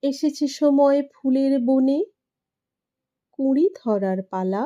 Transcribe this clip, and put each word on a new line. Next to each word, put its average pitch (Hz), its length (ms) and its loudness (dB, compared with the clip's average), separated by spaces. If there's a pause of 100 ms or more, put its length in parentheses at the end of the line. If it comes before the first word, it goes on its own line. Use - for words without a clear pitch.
এসেছে 294 440 -2
সময় 277 520 2 (140)
ফুলের 269 460 0
বনে 262 400 0 (1400)
কুঁড়ি 269 260 0 (100)
ধরার 196 480 -2
পালা 190 420 -4